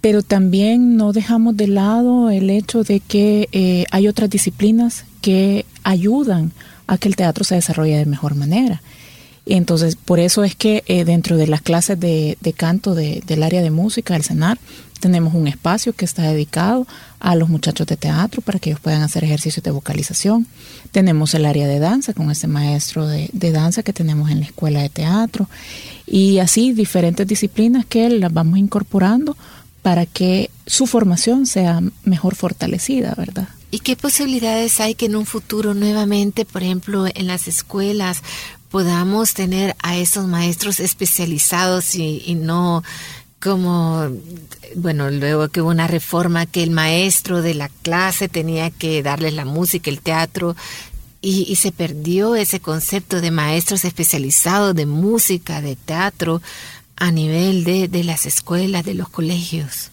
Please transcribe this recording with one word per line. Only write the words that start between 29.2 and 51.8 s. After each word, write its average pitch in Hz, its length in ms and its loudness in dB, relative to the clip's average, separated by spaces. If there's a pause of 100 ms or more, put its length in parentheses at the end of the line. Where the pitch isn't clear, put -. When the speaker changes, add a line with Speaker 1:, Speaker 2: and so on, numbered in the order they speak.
Speaker 1:
para 170 220 2
que 185 440 0 (160)
su - 200 0
formación 226 600 2
sea 175 360 2 (220)
mejor 180 320 2
fortalecida, 185 840 -2
¿verdad? 185 300 -6 (240)
Speaker 2:
¿Y - 80 -6
qué 254 160 -2
posibilidades 233 840 -2
hay 220 140 0
que 233 100 -2
en 214 100 0
un 214 100 -2
futuro 214 480 -4
nuevamente, 208 720 0
por 196 200 -6
ejemplo, 185 500 -2
en 190 140 -4
las 180 200 -6
escuelas 196 760 -4 (480)
podamos 190 640 0
tener 190 480 -2
a 175 140 -4
esos 180 320 -2
maestros 175 520 -2
especializados 180 1160 -2
y, 156 300 -4
y 175 100 -4
no 170 480 0 (560)
como, 175 640 0 (720)
bueno, 156 360 -2
luego 147 360 0
que 165 140 -2
hubo 160 80 0
una 165 180 2
reforma 170 580 0
que 170 160 -4
el 165 100 0
maestro 170 680 0
de 165 120 -2
la 143 160 -6
clase 180 580 -4
tenía 165 420 -4
que 160 320 -4
darles 147 320 -2
la 151 120 -6
música, 165 440 -2
el 139 120 -6
teatro, 165 560 -2 (640)
y, 190 280 0
y 190 60 -2
se 185 160 0
perdió 175 640 -2